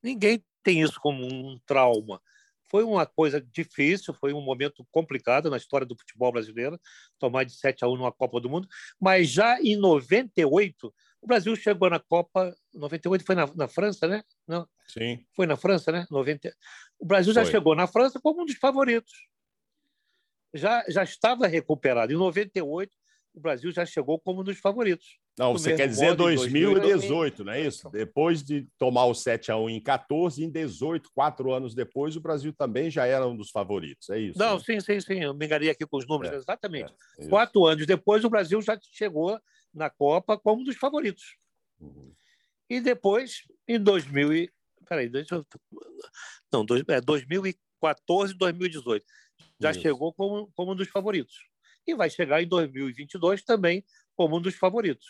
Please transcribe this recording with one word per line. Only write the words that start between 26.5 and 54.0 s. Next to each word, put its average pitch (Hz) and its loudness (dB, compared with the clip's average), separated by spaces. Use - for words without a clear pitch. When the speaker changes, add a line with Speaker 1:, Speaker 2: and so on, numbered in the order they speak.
Speaker 2:
mil 185 4
e 190 4
dezoito, 151 0
não 104 -8
é 139 -4
isso? 147 -6
Depois 143 0
de 143 -6
tomar 127 4
o 120 4
sete 113 -2
a 110 0
um 113 -2
em 110 -6
quatorze, 147 -2
em 165 -6
dezoito, 151 -6
quatro 135 -2
anos 127 -4
depois, 143 -6
o 165 -8
Brasil 156 -6
também 139 -4
já 143 -2
era 131 0
um 120 -6
dos 104 -14
favoritos, 95 -6
é 101 -4
isso, 113 -6
Speaker 1:
Não, 214 2
Speaker 2:
né? 165 -8
Speaker 1:
sim, 220 -4
sim, 202 -2
sim. 190 -6
Eu 143 -4
me 147 -8
enganei 151 0
aqui 151 -4
com 143 -6
os 123 -6
números, 143 -4
Speaker 2:
É, 143 -8
Speaker 1:
exatamente. 156 -8
Speaker 2:
é, - -20
isso. 156 -12
Speaker 1:
Quatro 202 4
anos 156 2
depois, 208 2
o 226 4
Brasil 202 2
já 208 -4
chegou 190 -4
na 151 -6
Copa 180 2
como 220 2
um 254 -8
dos 262 -4
favoritos. - -4
Speaker 2:
Uhum. 69 -20
Speaker 1:
E 247 -4
depois, 240 0
em 233 0
dois 196 4
mil 143 2
e... 170 0
Peraí, 143 -2
deixa 143 -6
eu... 156 -6
Não, 110 0
dois... 120 2
é, 143 2
dois 131 -2
mil 190 -4
e 185 -4
quatorze, 190 0
dois 180 -2
mil 180 -4
e 175 -2
dezoito. 120 -4
Já 156 0
Speaker 2:
Isso. 180 -4
Speaker 1:
chegou 151 -2
como, 202 -6
como 180 -6
um 196 -4
dos 185 -6
favoritos. 196 -4
E 330 -4
vai 190 0
chegar 156 0
em 175 -4
dois 165 0
mil 135 -6
e - -10
vinte 139 -16
e 190 -12
dois 185 0
também 190 0